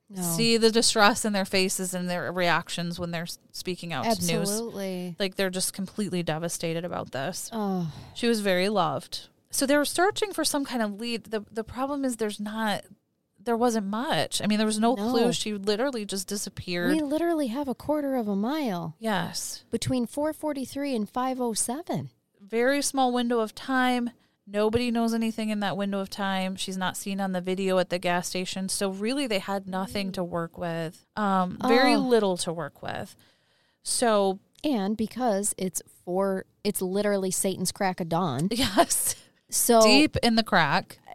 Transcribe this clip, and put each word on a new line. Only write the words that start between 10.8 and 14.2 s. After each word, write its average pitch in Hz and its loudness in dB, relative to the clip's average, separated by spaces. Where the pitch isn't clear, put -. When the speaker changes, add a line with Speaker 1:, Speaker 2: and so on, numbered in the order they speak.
Speaker 2:
of 202 -4
lead. 233 -4
The, 214 -6
the 220 -6
problem 269 -4
is 254 -2
there's 208 -4
not, 208 -2
there 233 0
wasn't 220 2
much. 214 -2